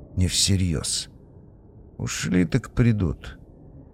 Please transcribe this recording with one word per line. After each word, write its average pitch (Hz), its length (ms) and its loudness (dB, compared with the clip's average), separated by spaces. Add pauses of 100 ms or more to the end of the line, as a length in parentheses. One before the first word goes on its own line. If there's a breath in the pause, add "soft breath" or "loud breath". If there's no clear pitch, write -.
(160)
не 95 100 2
всерьёз. 90 840 0 (840)
Ушли 180 480 0
так - 300 -2
придут, 104 640 0 (560)